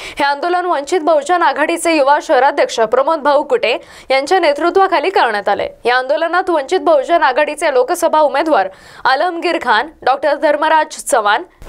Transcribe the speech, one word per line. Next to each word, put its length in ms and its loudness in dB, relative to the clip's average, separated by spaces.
हे 80 -2
आंदोलन 400 -2
वंचित 360 -2
बहुजन 420 0
आघाडीचे 520 0
युवा 280 4
शहराध्यक्ष 560 0
प्रमोद 280 0
भाऊ 240 2
कुटे 320 -2
यांच्या 300 0
नेतृत्वाखाली 680 0
करण्यात 400 -2
आले. 180 -2
या 120 2
आंदोलनात 520 -2
वंचित 300 0
बहुजन 440 2
आघाडीचे 500 0
लोकसभा 460 2
उमेदवार 480 2
आलमगीर 560 0
खान, 280 0
डॉक्टर 360 0
धर्मराज 640 0
चव्हाण, 420 0